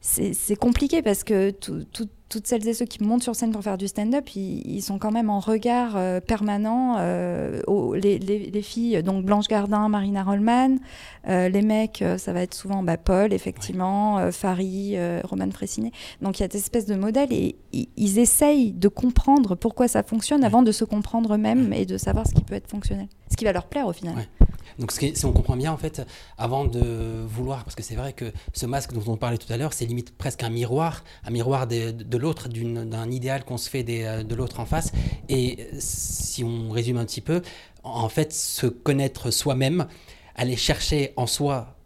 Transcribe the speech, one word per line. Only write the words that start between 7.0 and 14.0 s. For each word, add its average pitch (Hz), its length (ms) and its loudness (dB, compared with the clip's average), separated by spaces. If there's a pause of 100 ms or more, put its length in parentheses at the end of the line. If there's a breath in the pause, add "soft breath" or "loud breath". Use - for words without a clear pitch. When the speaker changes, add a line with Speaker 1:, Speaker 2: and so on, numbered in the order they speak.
Speaker 1:
au, 175 260 2
les, 196 260 4
les, 196 320 -2
les 208 100 -2
filles, 233 420 0
donc 190 220 0
Blanche 208 220 2
Gardin, 208 420 2
Marina 196 340 0
Rollman. 233 540 4 (500 loud breath)
Euh, 185 220 4
les 196 120 4
mecs, 214 400 2
euh, 185 160 2
ça 190 140 -6
va 180 100 0
être 180 120 -4
souvent, 196 300 -4
bah, 165 140 2
Paul, 196 360 4
effectivement, 190 840 0